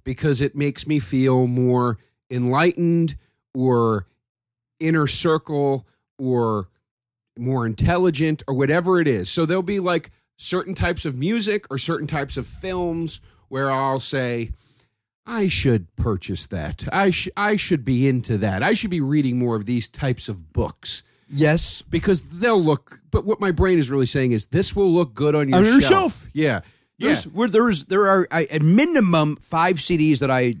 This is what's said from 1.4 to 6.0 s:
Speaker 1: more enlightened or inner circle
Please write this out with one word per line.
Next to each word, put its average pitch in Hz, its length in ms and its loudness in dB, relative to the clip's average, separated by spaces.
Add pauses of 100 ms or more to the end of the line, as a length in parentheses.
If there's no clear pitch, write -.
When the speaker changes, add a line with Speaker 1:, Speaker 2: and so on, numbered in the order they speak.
Speaker 1:
more 123 500 0 (320)
enlightened 165 840 0 (380)
or 117 520 2 (720)
inner 160 300 2
circle 143 760 -2 (320)